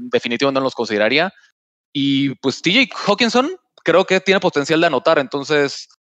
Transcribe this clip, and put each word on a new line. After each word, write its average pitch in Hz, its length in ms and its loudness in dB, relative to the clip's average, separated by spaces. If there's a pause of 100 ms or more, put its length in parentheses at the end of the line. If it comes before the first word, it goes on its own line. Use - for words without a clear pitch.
(100)
definitivamente 123 480 0
no 135 60 -4
los 127 100 -4
consideraría. 117 560 0 (640)
Y 139 440 0
pues - 260 -4
T 175 100 0
J 247 240 0 (100)
Hawkinson 240 440 0 (340)
creo 175 220 4
que 190 140 2
tiene 196 200 2
potencial 160 400 0
de 170 60 2
anotar, 156 320 2
entonces 143 680 -2 (200)